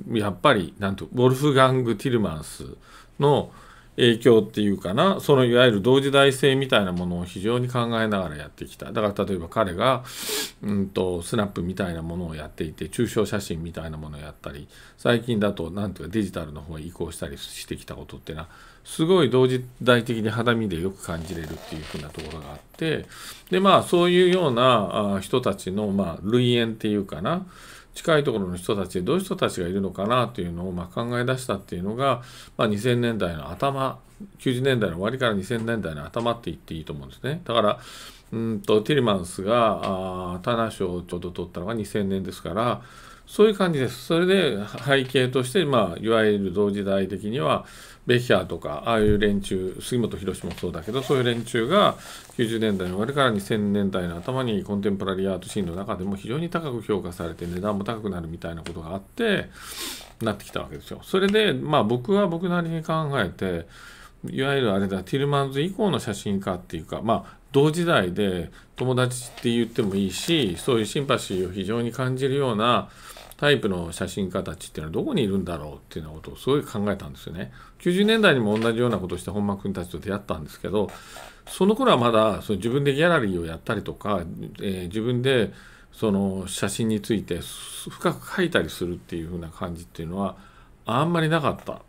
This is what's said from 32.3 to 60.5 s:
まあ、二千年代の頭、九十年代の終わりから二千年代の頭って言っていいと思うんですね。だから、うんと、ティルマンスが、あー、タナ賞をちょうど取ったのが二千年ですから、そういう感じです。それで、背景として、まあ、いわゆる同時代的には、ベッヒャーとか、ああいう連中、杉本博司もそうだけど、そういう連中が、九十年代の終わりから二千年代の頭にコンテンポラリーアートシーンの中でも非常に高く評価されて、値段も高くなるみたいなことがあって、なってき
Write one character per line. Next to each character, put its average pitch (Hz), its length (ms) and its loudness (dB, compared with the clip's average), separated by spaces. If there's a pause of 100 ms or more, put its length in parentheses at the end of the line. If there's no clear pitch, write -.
ま - 80 2
あ、 117 60 4
二 104 80 0
千 120 240 2
年 117 160 0
代 87 180 -2
の 78 160 -10
頭、 135 480 -2 (400)
九 131 140 0
十 123 80 0
年 131 180 4
代 98 100 2
の 82 60 -6
終 90 80 -4
わ 110 60 0
り 131 80 -4
か 127 100 2
ら 110 60 2
二 95 100 0
千 113 220 -4
年 117 160 -2
代 82 120 -4
の 73 120 -8
頭 117 260 -2
っ 117 40 0
て 120 160 -8
言 - 20 -8
っ 69 40 -10
て - 160 -14
い 80 80 -8
い - 40 -12
と 78 80 -10
思 71 100 -10
う 65 40 -14
ん - 20 -16
で - 80 -18
す - 60 -14
ね。 160 200 -4
だ 113 100 -6
か 117 80 6
ら、 104 180 2 (520)
う 117 60 -6
ん 113 240 -2
と、 107 200 6
テ 151 120 2
ィ - 20 6
ル 131 80 6
マ 104 120 4
ン 87 100 -2
ス 92 180 -8
が、 107 400 4
あ 92 520 -2
ー、 90 40 -6
タ 120 160 0
ナ 113 160 0
賞 90 240 -2
を 87 60 -4
ち 87 140 -8
ょ - 20 -4
う - 20 -4
ど 90 120 -6
取 87 180 -8
っ - 20 -18
た - 80 -8
の 87 60 -6
が 113 80 -4
二 107 120 -4
千 104 220 -2
年 95 160 -2
で - 80 -8
す - 100 -14
か 85 120 -6
ら、 113 280 0 (460)
そ - 180 6
う - 20 6
い 220 40 6
う 202 40 -2
感 185 180 2
じ 143 60 0
で 117 100 2
す。 - 160 -12
そ 165 140 2
れ 175 60 4
で、 175 320 2 (280)
背 139 180 4
景 127 240 2
と 127 160 0
し 123 80 -6
て、 185 140 2
ま 107 320 2
あ、 - 20 -10
い 107 80 -4
わ 113 160 6
ゆ 104 140 4
る 98 160 -2
同 101 180 2
時 101 140 -2
代 98 240 2
的 98 160 -6
に 120 160 -2
は、 131 240 0 (420)
ベ 123 80 6
ッ 120 40 4
ヒ 123 140 2
ャ 92 80 4
ー 90 40 -4
と 87 120 -6
か、 76 300 -8
あ 117 60 2
あ 110 60 4
い 107 40 4
う 104 160 6
連 101 220 4
中、 92 380 -4
杉 123 220 -2
本 104 160 -2
博 95 160 -4
司 90 120 -10
も 85 80 -6
そ - 160 -6
う - 20 -4
だ 80 100 -8
け 101 100 -8
ど、 131 120 -2
そ 147 100 0
う 135 60 4
い - 20 2
う - 20 0
連 117 200 0
中 117 240 0
が、 190 280 4 (400)
九 120 100 2
十 113 140 -2
年 107 180 2
代 90 120 -2
の 92 60 -4
終 101 60 -2
わ 110 40 0
り 127 80 -4
か 139 120 4
ら 123 40 4
二 104 100 0
千 104 320 0
年 101 200 2
代 92 160 -2
の 85 100 -6
頭 127 260 -4
に 104 200 -2
コ 101 120 -4
ン 98 60 -2
テ 107 80 0
ン 98 80 0
ポ 98 80 -4
ラ 95 80 0
リ 95 100 -2
ー 98 80 0
ア 92 40 0
ー 90 40 -6
ト - 80 -12
シ - 120 -4
ー 98 40 -2
ン 85 40 -2
の 85 80 -6
中 101 200 -4
で 92 80 -8
も 98 120 -4
非 98 120 -10
常 127 120 -4
に 170 100 -4
高 165 220 -4
く 117 100 -6
評 104 180 -2
価 87 140 -8
さ 87 140 -6
れ 80 80 -6
て、 87 100 -8
値 87 160 -6
段 104 160 0
も 95 60 -4
高 110 180 -4
く 107 80 -6
な 90 100 -6
る 82 80 -8
み 82 120 -10
た 82 120 -8
い 82 40 -10
な 80 80 -12
こ 82 100 -10
と - 80 -10
が 82 140 -8
あ - 20 -6
っ - 40 -8
て、 214 480 -2 (720)
な 110 140 0
っ - 20 -2
て - 100 -16
き - 60 -18